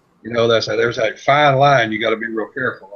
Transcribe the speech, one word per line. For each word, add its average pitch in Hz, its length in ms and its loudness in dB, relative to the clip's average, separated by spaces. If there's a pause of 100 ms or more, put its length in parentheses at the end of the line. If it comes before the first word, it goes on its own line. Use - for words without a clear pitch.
(220)
you 113 100 -12
know, 117 160 0
that's 113 200 0
a, 110 80 -4
there's 113 220 -2
a 107 180 -2
fine 143 400 2
line 131 360 4
you 107 80 -6
gotta 110 160 0
be 110 100 -8
real 110 220 -6
careful 113 480 -8